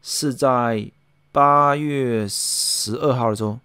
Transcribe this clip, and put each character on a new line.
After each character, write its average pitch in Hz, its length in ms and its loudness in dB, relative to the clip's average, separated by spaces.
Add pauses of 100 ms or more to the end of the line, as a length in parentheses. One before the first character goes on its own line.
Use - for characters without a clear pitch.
是 - 320 -4
在 120 580 0 (400)
八 143 440 4
月 135 520 -2
十 - 720 -4
二 147 160 0
号 120 160 2
的 107 60 0
时 110 80 -6
候。 107 220 -4